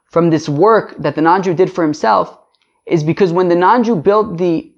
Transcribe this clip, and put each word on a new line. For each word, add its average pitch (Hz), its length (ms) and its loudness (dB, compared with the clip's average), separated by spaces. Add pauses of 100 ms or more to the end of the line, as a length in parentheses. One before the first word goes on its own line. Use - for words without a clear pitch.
from 170 240 0
this 156 180 -2
work 165 500 0
that 151 160 -4
the 151 60 -4
non-Jew 175 320 2
did 180 180 0
for 175 140 -4
himself, 180 540 -2 (480)
is 156 180 -2
because 165 300 0
when 180 140 0
the 175 60 2
non-Jew 214 420 2
built 202 420 0
the, 170 400 -4